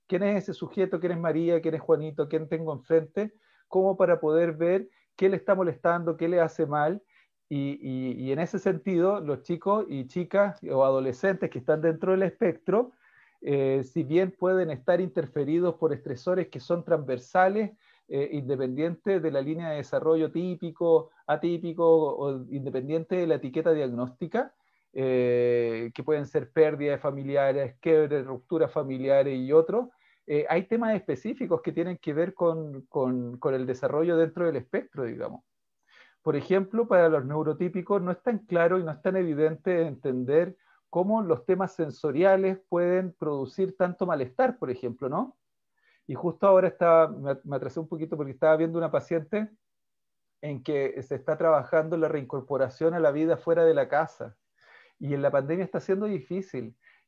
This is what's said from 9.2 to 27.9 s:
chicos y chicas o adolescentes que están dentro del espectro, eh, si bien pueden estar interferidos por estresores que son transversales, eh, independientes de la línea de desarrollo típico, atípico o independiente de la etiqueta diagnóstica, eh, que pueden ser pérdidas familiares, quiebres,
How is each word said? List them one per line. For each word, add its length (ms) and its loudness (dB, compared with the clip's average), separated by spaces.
chicos 440 -2
y 200 -8
chicas 520 0
o 120 4
adolescentes 680 0
que 80 -8
están 220 0
dentro 320 0
del 100 2
espectro, 680 -2
eh, 420 0
si 200 -4
bien 280 2
pueden 400 0
estar 280 0
interferidos 760 -2
por 180 0
estresores 540 -4
que 120 -14
son 240 -4
transversales, 960 0
eh, 240 -2
independientes 880 -2
de 100 -2
la 100 -2
línea 280 -6
de 80 -4
desarrollo 540 0
típico, 800 0
atípico 580 -2
o 460 4
independiente 680 -4
de 100 0
la 80 2
etiqueta 360 -2
diagnóstica, 800 -4
eh, 1000 0
que 100 -10
pueden 220 0
ser 240 -4
pérdidas 500 2
familiares, 800 -2
quiebres, 460 2